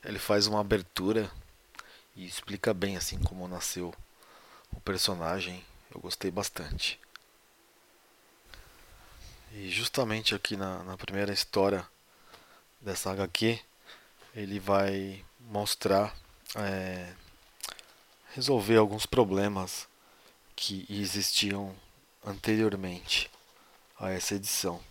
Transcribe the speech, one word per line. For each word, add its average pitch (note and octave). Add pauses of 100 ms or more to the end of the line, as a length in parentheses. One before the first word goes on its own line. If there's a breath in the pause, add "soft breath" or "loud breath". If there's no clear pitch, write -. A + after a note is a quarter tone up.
ele G2+
faz G#2
uma G#2+
abertura G2+ (840 loud breath)
e F#2
explica G2+
bem, G2
assim, E2+
como F2+
nasceu F2+ (760 loud breath)
o -
personagem. F2+ (260)
Eu -
gostei -
bastante. - (2500 loud breath)
E G2+
justamente A2
aqui G2+
na, F#2
na F#2
primeira G2+
história G2 (920 loud breath)
dessa F#2+
H G2
Q, A2+ (760 loud breath)
ele G2+
vai G2 (160)
mostrar, G#2 (400)
é, F#2 (1200 loud breath)
resolver A2+
alguns G#2+
problemas G2 (680 soft breath)
que F#2+
existiam G2+ (480)
anteriormente G2 (680 soft breath)
a F#2+
essa F#2
edição. F#2+